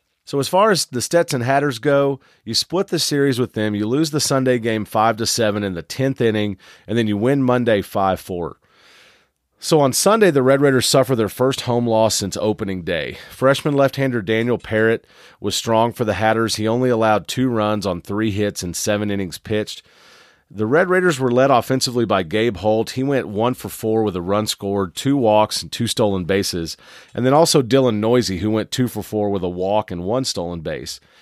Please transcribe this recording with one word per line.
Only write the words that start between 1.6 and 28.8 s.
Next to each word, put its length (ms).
go, 400
you 100
split 340
the 120
series 400
with 140
them, 200
you 140
lose 240
the 80
Sunday 400
game 240
five 320
to 100
seven 380
in 100
the 80
tenth 380
inning, 380
and 100
then 120
you 80
win 260
Monday 400
five 380
four. 380
So 180
on 120
Sunday, 380
the 120
Red 200
Raiders 240
suffer 280
their 140
first 340
home 240
loss 280
since 240
opening 440
day. 360
Freshman 440
left-hander 480
Daniel 340
Parrott 500
was 160
strong 380
for 140
the 80
Hatters. 420
He 100
only 220
allowed 400
two 220
runs 340
on 160
three 300
hits 320
and 120
seven 360
innings 260
pitched. 460
The 160
Red 220
Raiders 320
were 100
led 200
offensively 560
by 160
Gabe 340
Holt. 360
He 100
went 260
one 240
for 160
four 340
with 140
a 60
run 240
scored, 480
two 240
walks, 420
and 100
two 160
stolen 380
bases. 540
And 140
then 80
also 260
Dylan 360
Noisy, 420
who 120
went 200
two 180